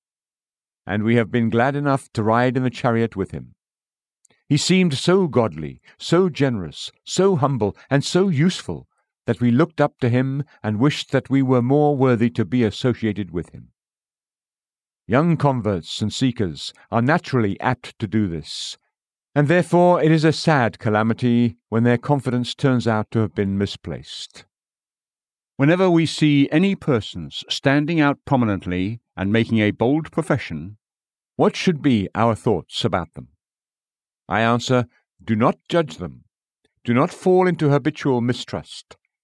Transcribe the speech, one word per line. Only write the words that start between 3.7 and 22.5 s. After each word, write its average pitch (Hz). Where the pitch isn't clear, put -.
He 147
seemed 180
so 180
godly, 82
so 180
generous, 123
so 190
humble, 123
and 139
so 190
useful 147
that 117
we 120
looked 156
up 147
to 127
him 135
and 107
wished 147
that 131
we 135
were 127
more 147
worthy 123
to 117
be 120
associated 104
with 80
him. 60
Young 156
converts 107
and 107
seekers 98
are 113
naturally 123
apt -
to 113
do 104
this, -
and 147
therefore 175
it 156
is 156
a 160
sad 135
calamity 117
when 113
their 120
confidence 123